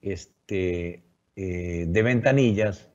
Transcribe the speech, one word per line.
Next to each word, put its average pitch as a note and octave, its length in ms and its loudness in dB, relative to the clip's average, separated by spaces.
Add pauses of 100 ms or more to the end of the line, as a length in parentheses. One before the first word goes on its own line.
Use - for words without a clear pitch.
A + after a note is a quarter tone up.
este, F2 1000 -6 (340)
eh, F2 520 -4
de F#2+ 140 2
ventanillas A#2 920 2